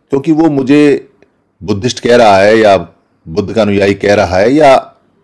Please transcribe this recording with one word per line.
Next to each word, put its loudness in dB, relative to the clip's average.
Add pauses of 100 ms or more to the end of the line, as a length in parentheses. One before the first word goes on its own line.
(100)
क्योंकि -2
वो 0
मुझे 0 (520)
बुद्धिस्ट -6
कह 0
रहा 4
है 2
या 0 (340)
बुद्ध -8
का 0
अनुयायी 0
कह -2
रहा -2
है 0
या 2 (340)